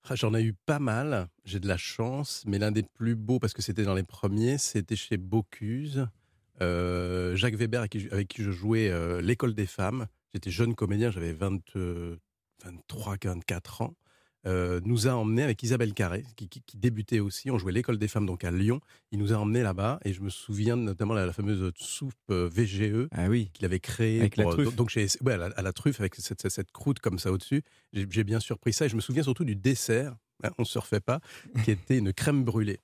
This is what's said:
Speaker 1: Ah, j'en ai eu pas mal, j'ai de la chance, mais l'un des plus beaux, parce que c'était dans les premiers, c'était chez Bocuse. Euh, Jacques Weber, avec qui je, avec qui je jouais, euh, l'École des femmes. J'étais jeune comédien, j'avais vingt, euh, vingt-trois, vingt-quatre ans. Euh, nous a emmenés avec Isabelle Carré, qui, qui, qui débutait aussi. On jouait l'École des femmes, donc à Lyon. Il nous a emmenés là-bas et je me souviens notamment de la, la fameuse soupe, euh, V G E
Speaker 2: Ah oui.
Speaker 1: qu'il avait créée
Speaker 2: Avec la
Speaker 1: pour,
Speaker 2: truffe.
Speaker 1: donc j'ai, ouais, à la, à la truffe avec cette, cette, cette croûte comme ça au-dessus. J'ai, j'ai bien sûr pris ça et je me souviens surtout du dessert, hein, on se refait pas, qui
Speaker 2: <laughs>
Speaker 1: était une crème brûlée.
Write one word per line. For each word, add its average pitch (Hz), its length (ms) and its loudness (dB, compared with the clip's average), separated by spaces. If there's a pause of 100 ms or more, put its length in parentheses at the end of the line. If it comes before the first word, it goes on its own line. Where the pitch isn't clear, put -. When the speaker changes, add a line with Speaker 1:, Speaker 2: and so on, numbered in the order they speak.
Speaker 1:
Ah, 127 80 -2
j'en 110 180 2
ai 113 100 4
eu 110 100 2 (120)
pas 147 140 2
mal, 120 480 0 (160)
j'ai 95 160 -4
de 95 80 -4
la 92 100 2
chance, 127 680 -6
mais 98 120 0
l'un 107 120 2
des 107 120 0
plus 117 320 -2
beaux, 113 240 0
parce 113 140 0
que - 80 -8
c'était 104 220 -2
dans 98 100 2
les 95 100 2
premiers, 110 540 0
c'était 107 380 0
chez - 220 -2
Bocuse. 113 920 -2 (540)
Euh, 90 720 0
Jacques 107 200 2
Weber, 117 260 0
avec 104 100 -4
qui 107 100 -4
je, 104 100 -8
avec 98 180 0
qui - 140 -10
je 101 80 -2
jouais, 104 380 2
euh, 87 320 0
l'École 117 340 2
des 104 100 0
femmes. 107 420 -4 (260)
J'étais 90 180 -6
jeune 117 240 2
comédien, 104 360 2
j'avais 85 220 -4
vingt, 95 260 -2 (160)
euh, 87 400 -4 (480)
vingt-trois, 98 580 -8
vingt-quatre 90 600 -4
ans. - 120 -4 (540)
Euh, 90 380 0
nous 117 220 4
a 131 40 6
emmenés 113 320 2
avec 117 180 0
Isabelle 117 320 2
Carré, 98 300 0 (120)
qui, 95 140 -12
qui, - 140 -18
qui - 120 -20
débutait 107 440 0
aussi. 101 320 -2
On 117 80 2
jouait 90 120 -2
l'École 117 280 0
des 107 80 0
femmes, 104 180 0
donc 92 180 -4
à 87 60 0
Lyon. 101 300 2 (320)
Il 104 80 -2
nous 104 140 2
a - 40 6
emmenés 107 240 2
là-bas 107 420 0
et 98 100 0
je 92 80 -6
me 98 80 -4
souviens 107 460 0
notamment 107 380 0
de 107 60 2
la, 92 80 2
la 85 60 -2
fameuse 98 420 0
soupe, - 380 -8 (180)
euh, 87 200 2
V 113 140 4
G 101 240 0
E 117 220 0
Speaker 2:
Ah 90 180 0
oui. 107 240 2
Speaker 1:
qu'il - 120 -4
avait 92 140 2
créée 113 400 2
Speaker 2:
Avec 107 180 4
la 107 80 6
Speaker 1:
pour, 85 80 4
Speaker 2:
truffe. 135 220 2
Speaker 1:
donc 117 140 2
j'ai, 107 160 2 (180)
ouais, 127 100 4
à 98 40 0
la, 85 80 -2
à 101 160 -4
la 92 120 0
truffe - 260 -2
avec 98 160 0
cette, - 260 -8
cette, 98 100 -2
cette - 200 -6
croûte - 280 -2
comme 95 200 0
ça 95 120 0
au-dessus. 135 300 0 (320)
J'ai, 98 160 -2
j'ai 107 140 2
bien 110 160 2
sûr 107 180 -4
pris 113 160 0
ça 151 140 2
et - 20 2
je 110 60 -2
me 110 60 2
souviens 135 220 0
surtout 139 220 0
du 117 100 0
dessert, 123 600 2 (280)
hein, 107 140 0
on 117 80 2
se - 140 -4
refait 107 220 0
pas, 135 180 0 (440)
qui 110 80 4
Speaker 2:
<laughs> - 0 -
Speaker 1:
était 120 280 2
une 98 120 2
crème 143 320 2
brûlée. 107 400 0